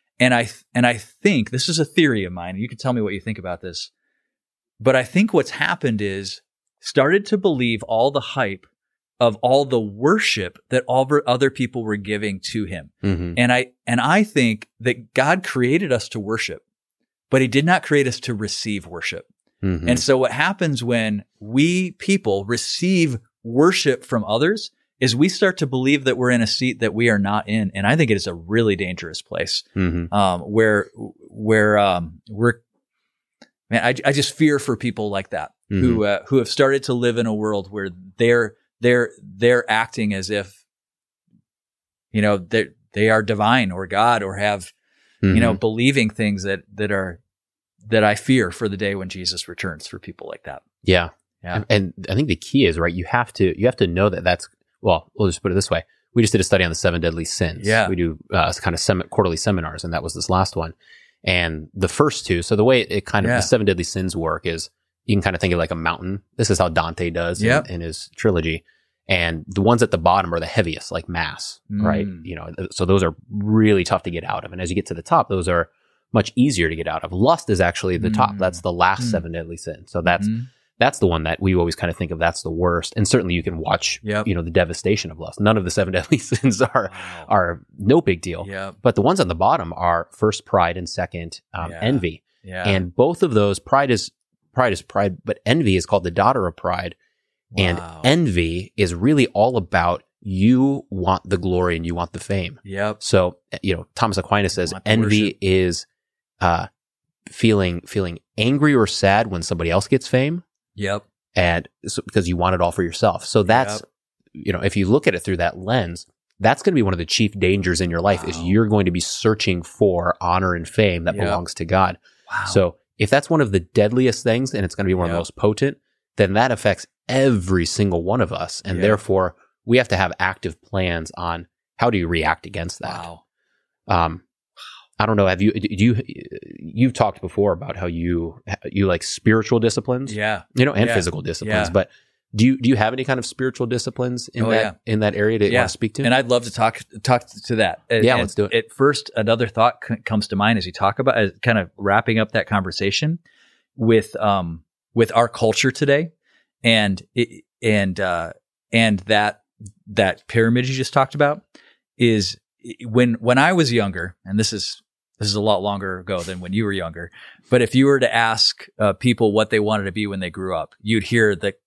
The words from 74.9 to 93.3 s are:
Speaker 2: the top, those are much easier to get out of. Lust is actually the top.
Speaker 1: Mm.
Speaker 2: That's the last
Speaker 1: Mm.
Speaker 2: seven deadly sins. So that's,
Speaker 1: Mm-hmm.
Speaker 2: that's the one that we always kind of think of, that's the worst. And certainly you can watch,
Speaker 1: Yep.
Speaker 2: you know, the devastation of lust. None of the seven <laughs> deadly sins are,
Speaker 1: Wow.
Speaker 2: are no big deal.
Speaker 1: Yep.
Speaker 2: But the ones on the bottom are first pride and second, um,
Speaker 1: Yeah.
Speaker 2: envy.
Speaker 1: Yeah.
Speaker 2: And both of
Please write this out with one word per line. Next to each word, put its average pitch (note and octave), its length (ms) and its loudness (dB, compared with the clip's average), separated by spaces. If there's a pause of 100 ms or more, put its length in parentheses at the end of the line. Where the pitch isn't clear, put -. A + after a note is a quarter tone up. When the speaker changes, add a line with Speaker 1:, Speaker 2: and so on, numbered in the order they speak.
Speaker 2:
the E2+ 80 -14
top, E3 260 2
those F#2 180 -2
are E2+ 220 0 (420)
much G#2+ 240 0
easier A#2 340 2
to D#2+ 60 -6
get D#2+ 120 -6
out D#2 160 -6
of. E2+ 100 -10
Lust A#2+ 380 2
is F#2 100 2
actually F2 360 0
the G#2+ 120 -2
top. A2 220 2
Speaker 1:
Mm. G2+ 80 -10
Speaker 2:
That's F#2 220 -2
the F#2 120 -4
last F#2 300 2
Speaker 1:
Mm. A#2+ 80 -2
Speaker 2:
seven E2+ 220 -4
deadly E2 240 -8
sins. - 340 -14
So F2 100 -4
that's, F2 260 0
Speaker 1:
Mm-hmm. A2+ 180 -4 (340)
Speaker 2:
that's C3 180 2
the - 80 0
one E2+ 180 2
that D#2+ 160 -2
we F#2+ 140 2
always E2+ 220 2
kind F2 160 -4
of - 60 -6
think E2+ 120 -6
of, E2 80 -8
that's E2 240 0
the D#2+ 80 -6
worst. E2+ 480 -2
And G2+ 100 2
certainly F2+ 280 2
you E2+ 80 -2
can E2+ 160 -6
watch, F2+ 420 -4
Speaker 1:
Yep. G#2+ 260 -4
Speaker 2:
you G2+ 60 0
know, F2 80 -2
the E2 80 -6
devastation E2+ 640 0
of D#2 80 -16
lust. D#2+ 200 -14
None G#2+ 160 4
of F#2+ 100 0
the F2+ 60 -2
seven F#2+ 220 -2
<laughs> F2+ 60 2
deadly B2+ 180 0
sins A#2 460 0
are, A#2 280 0
Speaker 1:
Wow. - 360 -16
Speaker 2:
are F2 340 0 (160)
no B2+ 240 4
big F2 200 0
deal. F2+ 260 -8
Speaker 1:
Yep. G2 340 -12
Speaker 2:
But A#2+ 140 2
the - 80 2
ones F#3+ 160 2
on - 80 2
the E2+ 80 -2
bottom F#2 380 0
are E2+ 400 0
first - 340 -2
pride F2 300 2
and F2+ 120 -10
second, E2+ 520 -8 (120)
um, E2 160 -8
Speaker 1:
Yeah. E2 140 -14
Speaker 2:
envy. G2+ 400 -2 (200)
Speaker 1:
Yeah. F#2 240 -8
Speaker 2:
And F#2+ 280 -2
both D3+ 260 2
of D3+ 140 2